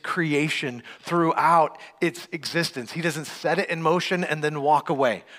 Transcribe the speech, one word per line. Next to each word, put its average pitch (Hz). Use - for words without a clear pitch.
creation 147
throughout 165
its -
existence. 156
He -
doesn't 156
set -
it -
in 165
motion 175
and 151
then 151
walk 147
away. 131